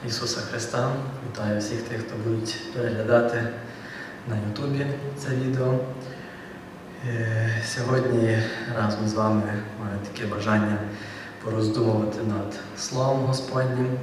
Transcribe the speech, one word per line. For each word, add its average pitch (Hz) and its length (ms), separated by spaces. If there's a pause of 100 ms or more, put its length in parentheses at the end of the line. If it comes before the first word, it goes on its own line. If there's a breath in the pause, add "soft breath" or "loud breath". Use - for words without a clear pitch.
Ісуса 117 340
Христа. 127 500 (400)
Вітаю 104 280
всіх 113 220
тих, 117 180
хто 110 300
будуть 110 260 (180)
переглядати 117 720 (840 loud breath)
на 113 80 (140)
Ютубі 139 360 (320)
це - 180
відео. 127 380 (1300 loud breath)
Е, 113 420 (180)
сьогодні 120 720 (400 loud breath)
разом 107 300
з 107 60
вами 107 300 (380)
маю 101 180 (140)
таке 110 140
бажання 104 500 (640 loud breath)
пороздумувати 110 760 (100)
над 101 320 (180)
Словом 135 480
Господнім 131 640 (160)